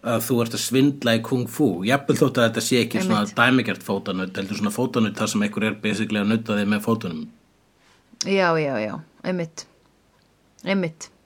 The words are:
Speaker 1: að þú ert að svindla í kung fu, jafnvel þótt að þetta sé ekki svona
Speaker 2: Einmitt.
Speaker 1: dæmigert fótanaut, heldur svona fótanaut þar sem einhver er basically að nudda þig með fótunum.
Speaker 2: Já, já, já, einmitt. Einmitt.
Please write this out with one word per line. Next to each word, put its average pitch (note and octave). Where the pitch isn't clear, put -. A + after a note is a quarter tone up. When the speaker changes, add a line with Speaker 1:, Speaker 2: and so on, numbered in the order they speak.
Speaker 1:
að A#2
þú B2+
ert A#2
að A2
svindla C3+
í A2+
kung B2
fu, C#3+
jafnvel C3
þótt C3+
að A#2
þetta A2+
sé B2+
ekki A2+
svona A2
Speaker 2:
Einmitt. G#2
Speaker 1:
dæmigert A#2+
fótanaut, F#2
heldur G2
svona G2+
fótanaut A2+
þar A2
sem G#2
einhver G#2
er G#2+
basically G#2+
að G2+
nudda A2
þig G2+
með G#2
fótunum. F2
Speaker 2:
Já, F#3+
já, C#3+
já, G#2+
einmitt. F3
Einmitt. F3+